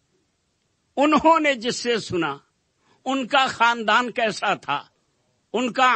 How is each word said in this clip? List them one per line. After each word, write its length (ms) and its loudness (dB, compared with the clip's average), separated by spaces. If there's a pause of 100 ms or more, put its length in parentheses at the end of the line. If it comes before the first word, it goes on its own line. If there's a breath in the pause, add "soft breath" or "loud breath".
(960)
उन्होंने 600 4
जिससे 440 -4
सुना 400 -6 (680)
उनका 420 0
खानदान 640 0
कैसा 460 -2
था, 220 -6 (760)
उनका 420 0